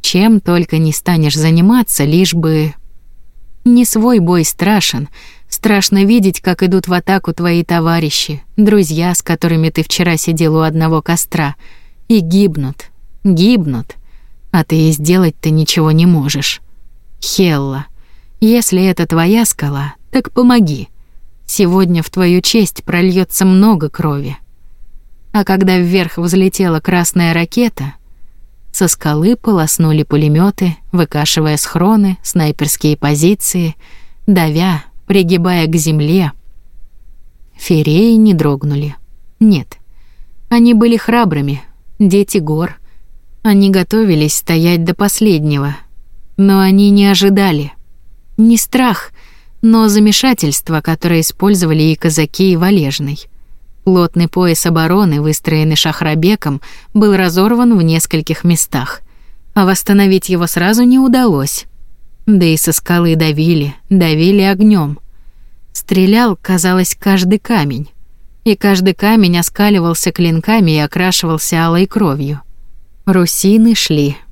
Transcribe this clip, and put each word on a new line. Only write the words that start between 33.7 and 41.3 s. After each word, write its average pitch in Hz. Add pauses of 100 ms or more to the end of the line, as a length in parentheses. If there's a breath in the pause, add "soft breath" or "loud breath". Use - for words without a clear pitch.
давя, 170 (240)
пригибая 180
к 165
земле. 156 (1200)
Фереи 165
не 214
дрогнули. 147 (440)
Нет. 196 (720)
Они 240
были 233
храбрыми, 156 (380)